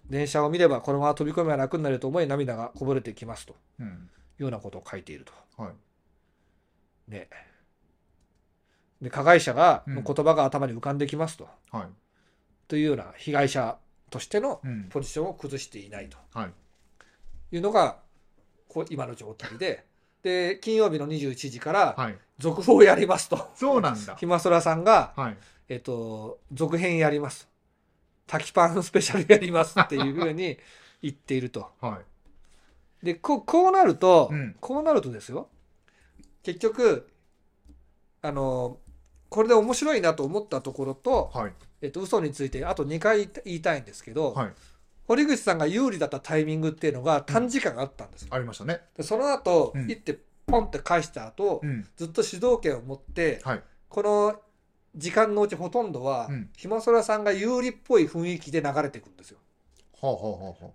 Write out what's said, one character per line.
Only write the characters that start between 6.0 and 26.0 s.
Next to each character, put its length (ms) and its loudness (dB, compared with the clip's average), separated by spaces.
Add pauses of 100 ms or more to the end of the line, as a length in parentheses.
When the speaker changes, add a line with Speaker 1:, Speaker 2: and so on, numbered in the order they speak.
Speaker 1:
ね。 200 -16 (1700)
で、 100 -10
加 120 -6
害 180 8
者 140 -4
が、 320 4
Speaker 2:
う 60 -10
ん。 40 -6
Speaker 1:
の 60 -6
言 220 -2
葉 100 6
が 100 4
頭 220 -2
に 60 -6
浮 80 -10
か 120 -6
ん 60 -4
で 80 -2
き 100 -8
ま 120 -4
す 80 -14
と。 120 -20 (220)
Speaker 2:
は 120 -10
い。 20 -10 (840)
Speaker 1:
と 100 -4
い 40 0
う 20 2
よ 120 2
う 20 -2
な 200 -12
被 160 -8
害 160 2
者 300 -4 (320)
と 80 -12
し 80 -12
て 140 -2
の 240 -6
Speaker 2:
う 40 -8
ん。 220 -10
Speaker 1:
ポ 100 -6
ジ 80 -10
シ 120 -8
ョ 40 -4
ン 40 -6
を 60 -10
崩 240 -12
し 100 -12
て 100 -20
い 120 -20
な 100 -14
い 80 -16
と。 100 -20 (160)
Speaker 2:
は 120 -8
い。 1120 -18
Speaker 1:
い 20 -4
う 20 -4
の 100 0
が、 280 4 (680)
こ 140 -8
う、 80 -8
今 160 -8
の 80 -12
状 200 -16
態 240 -16
で、 260 -6 (380)
で、 380 -2
金 160 -2
曜 140 4
日 80 -2
の 80 -4
二 120 -6
十 120 -4
一 200 -10
時 100 -14
か 120 -4
ら、 240 4
Speaker 2:
は 140 -4
い。 80 -14 (200)
Speaker 1:
続 240 -4
報 200 10
や 120 12
り 120 2
ま 120 2
す 100 -8
と。 260 -4
Speaker 2:
そ 220 0
う 40 4
な 120 0
ん 140 -8
だ。 100 -14
Speaker 1:
ひ 100 -6
ま 140 2
そ 100 0
ら 100 6
さ 140 2
ん 100 -4
が、 320 6
Speaker 2:
は 140 -6
い。 60 -14 (320)
Speaker 1:
え 80 -8
っ 40 -10
と、 600 -10 (120)